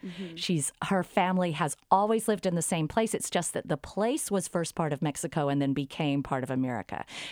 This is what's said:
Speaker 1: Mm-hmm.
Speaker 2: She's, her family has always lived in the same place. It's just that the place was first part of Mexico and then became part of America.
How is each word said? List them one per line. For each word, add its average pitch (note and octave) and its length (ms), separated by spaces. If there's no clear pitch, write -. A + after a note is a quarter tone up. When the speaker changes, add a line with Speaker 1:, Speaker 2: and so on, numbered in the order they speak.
Speaker 1:
Mm-hmm. F3 300
Speaker 2:
She's, E3 380
her F3+ 200
family F#3 500
has D3+ 240
always G#3+ 380
lived G#3+ 180
in F3 100
the E3+ 60
same D#3 280
place. A3+ 240
It's - 160
just - 240
that - 160
the D#3 80
place A#3+ 520
was G3 180
first E3+ 280
part D#3 160
of C#3+ 100
Mexico D3+ 460
and C#3 140
then C#3 100
became C#3 500
part C3 220
of B2+ 60
America. B2+ 560